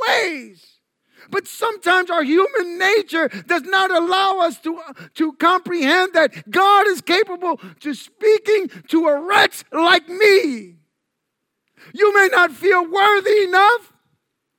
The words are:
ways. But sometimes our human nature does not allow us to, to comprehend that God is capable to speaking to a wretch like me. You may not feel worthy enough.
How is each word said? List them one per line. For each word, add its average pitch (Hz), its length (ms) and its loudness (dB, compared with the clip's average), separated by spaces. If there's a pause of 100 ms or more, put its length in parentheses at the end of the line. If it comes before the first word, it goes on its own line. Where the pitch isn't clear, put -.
ways. 302 640 -6 (560)
But 381 180 -6
sometimes 370 600 -2
our 339 140 -2
human 349 540 -2
nature 370 500 -2 (200)
does 330 160 -2
not 381 280 -2
allow 370 480 -2
us 330 220 -2
to, 330 180 -8 (360)
to 320 180 -4
comprehend 349 800 0
that 311 360 -2
God 392 380 4
is 370 140 -2
capable 359 580 -4 (220)
to 294 120 -8
speaking 427 760 -2 (200)
to 320 180 0
a 294 120 2
wretch 403 520 -2
like 339 360 0
me. 349 680 0 (1160)
You 403 200 2
may 392 180 4
not 349 200 2
feel 349 380 0
worthy 403 540 2
enough. 392 500 2 (640)